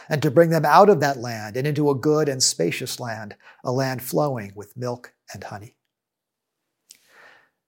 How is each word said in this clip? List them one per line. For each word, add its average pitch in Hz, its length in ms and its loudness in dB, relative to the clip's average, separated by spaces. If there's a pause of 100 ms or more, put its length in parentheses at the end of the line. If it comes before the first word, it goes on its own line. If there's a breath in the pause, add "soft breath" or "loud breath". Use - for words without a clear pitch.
and 151 140 -2
to 151 80 0
bring 165 180 6
them 156 160 2
out 175 240 8
of 180 120 6
that 139 180 0
land 110 360 -10
and 135 120 -2
into 147 220 0
a 139 60 2
good 151 320 0
and 131 140 -4
spacious - 580 -2
land, 110 360 -12 (280 soft breath)
a 131 80 -4
land 131 300 -2
flowing 135 540 -4
with 101 200 -18
milk 123 380 -10 (200)
and 98 120 -16
honey." 104 320 -18 (1900 soft breath)